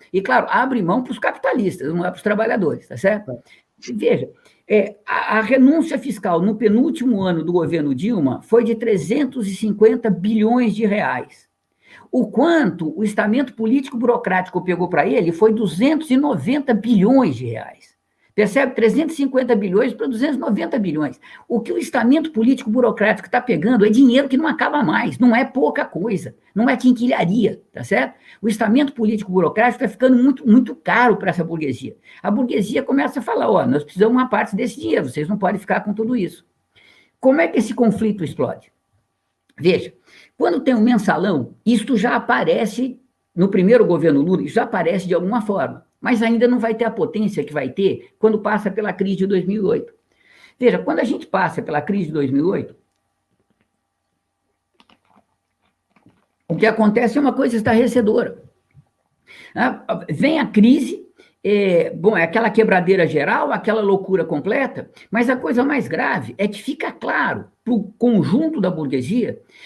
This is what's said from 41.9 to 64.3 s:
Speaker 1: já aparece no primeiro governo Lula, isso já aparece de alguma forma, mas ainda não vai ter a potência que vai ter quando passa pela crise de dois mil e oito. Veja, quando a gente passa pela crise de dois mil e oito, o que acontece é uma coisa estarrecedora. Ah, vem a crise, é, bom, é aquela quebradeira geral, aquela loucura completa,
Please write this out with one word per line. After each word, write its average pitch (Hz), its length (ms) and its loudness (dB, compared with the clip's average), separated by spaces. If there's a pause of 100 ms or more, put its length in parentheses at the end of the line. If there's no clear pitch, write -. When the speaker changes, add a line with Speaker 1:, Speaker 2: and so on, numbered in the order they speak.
Speaker 1:
já 233 180 0
aparece 240 840 -2 (380)
no 185 140 2
primeiro 208 360 4
governo 160 360 2
Lula, 180 200 0
isso 143 140 -8
já 220 80 2
aparece 180 420 -2
de 180 80 -2
alguma 190 280 -2
forma, 170 440 -6 (160)
mas 233 220 0
ainda 233 240 2
não 247 100 2
vai 226 160 -2
ter 220 100 -4
a 220 80 -2
potência 190 520 -2
que - 100 -12
vai 135 160 -4
ter 185 480 -2
quando 214 220 2
passa 208 320 -2
pela 208 200 -4
crise 196 260 -4
de 190 100 0
dois 190 180 0
mil 208 160 -4
e 190 40 -2
oito. - 280 -4 (640)
Veja, 208 200 2
quando 311 200 -4
a 311 40 0
gente - 240 -4
passa 175 340 -2
pela 151 180 -4
crise 196 280 -4
de 151 40 -8
dois 143 200 -2
mil 139 140 0
e 180 40 0
oito, - 260 -6 (3750)
o 170 80 -2
que 180 100 2
acontece 220 540 2
é - 20 2
uma 277 100 2
coisa 247 240 -2
estarrecedora. 226 880 0 (1120)
Ah, - 540 -4
vem 277 300 0
a 262 80 -2
crise, 233 580 2 (380)
é, 196 480 2
bom, 180 260 0
é 165 60 2
aquela 220 260 0
quebradeira 185 560 4
geral, 185 460 0
aquela 214 300 -2
loucura 190 440 0
completa, 185 640 -4 (200)